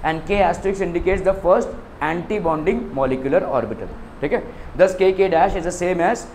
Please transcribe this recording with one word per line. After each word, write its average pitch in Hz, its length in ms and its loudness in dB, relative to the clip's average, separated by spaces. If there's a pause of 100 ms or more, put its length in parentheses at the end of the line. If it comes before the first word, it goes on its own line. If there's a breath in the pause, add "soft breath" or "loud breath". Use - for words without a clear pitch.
and 160 240 -2
K 202 140 2
asterisk 185 460 0
indicates 175 340 0
the 185 240 2
first 208 240 4 (320)
anti 170 480 -2
bonding 170 340 0 (120)
molecular 135 580 0
orbital, 110 420 -4 (260)
ठीक 147 120 -2
है। 226 100 -2 (340 loud breath)
Thus 185 260 6
K 190 100 6
K 190 240 2
dash 190 240 2
is 175 100 -4
the 175 80 -8
same 175 320 0
as - 240 -4